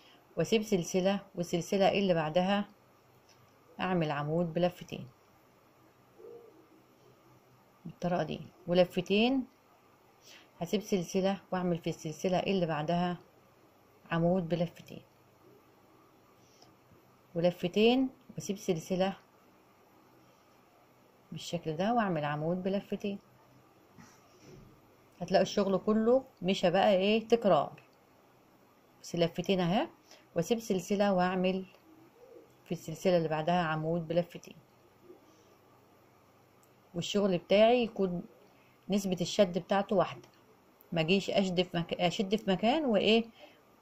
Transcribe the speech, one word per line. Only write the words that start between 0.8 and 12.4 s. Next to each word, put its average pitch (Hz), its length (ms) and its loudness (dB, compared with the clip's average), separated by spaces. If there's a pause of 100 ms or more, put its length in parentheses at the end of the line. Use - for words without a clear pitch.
والسلسلة 180 540 0
اللي 196 260 2
بعدها 180 540 0 (1120)
اعمل 180 300 0
عمود 156 420 -2
بلفتين 175 560 -2 (2750)
بالطريقة 170 380 -4
دي، 156 180 -8 (260)
ولفتين 190 800 2 (1120)
هسيب 190 200 -2
سلسلة 190 600 -2 (120)
واعمل 180 260 0
في 170 120 -4
السلسلة 165 480 -2
اللي 190 280 0